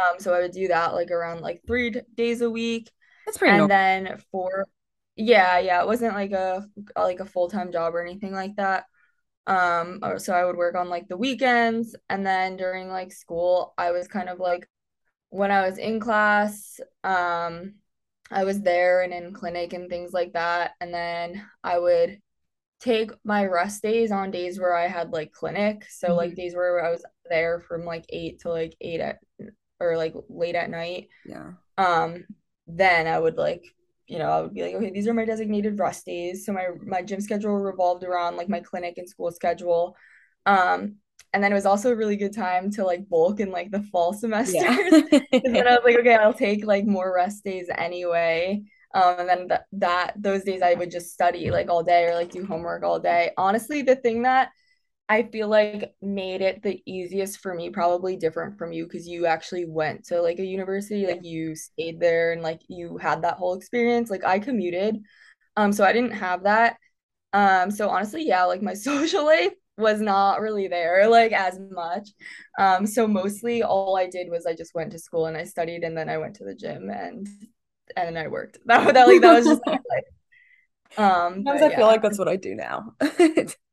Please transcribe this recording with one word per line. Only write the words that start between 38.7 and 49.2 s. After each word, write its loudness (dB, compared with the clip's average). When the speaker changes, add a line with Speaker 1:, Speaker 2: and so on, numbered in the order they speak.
Speaker 1:
and -14
school -8
schedule. -2
Um, 2
and 2
then 4
it 2
was 2
also 4
a 0
really 0
good -4
time -2
to, -2
like, -2
bulk 2
in, -4
like, -8
the -2
fall 0
<laughs> -6
semesters. 0
Speaker 2:
Yeah. 4
<laughs> 4
Speaker 1:
'Cause 0
then 4
I 8
was 4
like, 8
"Okay, 8
I'll 6
take, -2
like, 2
more 0
rest 0
days -8
anyway." -2
Um, 4